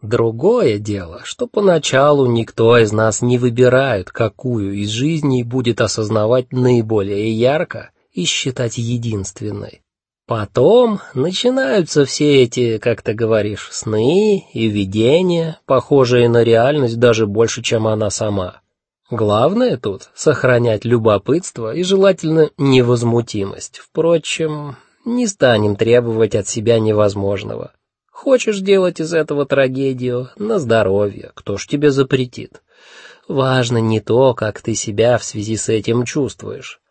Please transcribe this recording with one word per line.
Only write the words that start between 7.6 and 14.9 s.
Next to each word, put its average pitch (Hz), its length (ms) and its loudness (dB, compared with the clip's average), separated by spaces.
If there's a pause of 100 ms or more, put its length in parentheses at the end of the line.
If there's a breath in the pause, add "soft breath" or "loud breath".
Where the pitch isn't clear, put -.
и 180 100 -4
считать 127 540 -4
единственной. 110 1040 -6 (440)
Потом 190 760 2 (120 loud breath)
начинаются 196 920 0
все 143 380 2
эти, 120 340 -2
как 110 240 -2
ты 117 120 -4
говоришь, 107 580 -2
сны 165 800 0
и 113 140 -2
видения, 139 1000 0